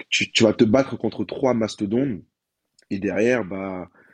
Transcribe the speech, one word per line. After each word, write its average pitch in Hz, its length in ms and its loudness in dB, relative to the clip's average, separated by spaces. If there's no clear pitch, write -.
tu, - 220 -2
tu - 120 4
vas 107 100 6
te 123 100 4
battre 120 340 4
contre 107 260 -6
trois 127 300 -2
mastodontes 110 680 -2
et 98 100 -4
derrière, 104 460 0
bah, 95 440 -10